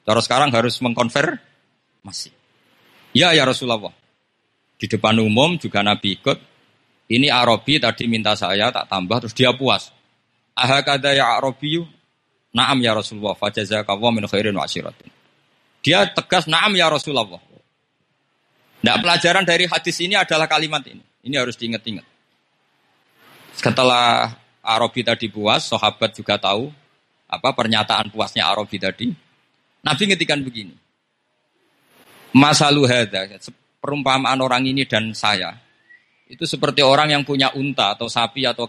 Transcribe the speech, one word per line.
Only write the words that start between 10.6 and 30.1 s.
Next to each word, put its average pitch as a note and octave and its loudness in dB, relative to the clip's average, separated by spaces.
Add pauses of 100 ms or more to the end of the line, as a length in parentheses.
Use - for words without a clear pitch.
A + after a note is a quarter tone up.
ya A#2+ 2
Arabiyu?" D3+ -4 (640)
"Naam B2+ 2
ya A2+ 2
Rasulullah, G#2 -4
fajazakallahu G#2 -2
min G#2+ 0
khairin G#2 0
wa F#2+ -2
ashiratin." - -10 (720)
Dia F3+ 4
tegas, D#3+ -2
"Naam F#3+ 2
ya E3 4
Rasulullah." B2 -4 (1400)
Nah, - 2
pelajaran F3 2
dari E3+ 2
hadis E3 -4
ini G3 0
adalah D#3+ 0
kalimat D3+ -2
ini. - -20 (240)
Ini C3+ -4
harus B2 -4
diingat-ingat. A2+ -8 (1500)
Setelah A#2+ 2 (240)
Arabi A2+ -2
tadi A2+ -2
puas, G#2+ 0
sahabat G#2+ -2
juga G#2 -4
tahu G2+ -2 (640)
apa C3 -2
pernyataan A2 0
puasnya G2+ -2
Arabi G#2 -4
tadi. G2 -4 (760)
Nabi D#3 -2